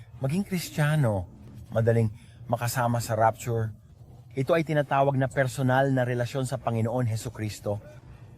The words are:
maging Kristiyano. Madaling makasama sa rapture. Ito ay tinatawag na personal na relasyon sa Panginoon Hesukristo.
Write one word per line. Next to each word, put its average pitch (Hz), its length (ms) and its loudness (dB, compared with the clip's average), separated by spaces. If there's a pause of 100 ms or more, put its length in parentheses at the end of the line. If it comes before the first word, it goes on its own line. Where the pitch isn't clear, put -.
(180)
maging 143 240 -2
Kristiyano. 151 880 0 (400)
Madaling 113 400 4 (400)
makasama 120 480 0
sa 113 160 -2
rapture. 113 560 2 (640)
Ito 139 240 2
ay 165 80 2
tinatawag 143 480 2
na 131 160 0
personal 135 640 2
na 123 160 2
relasyon 123 400 -2
sa 131 80 -4
Panginoon 117 480 0
Hesukristo. 107 960 -6 (380)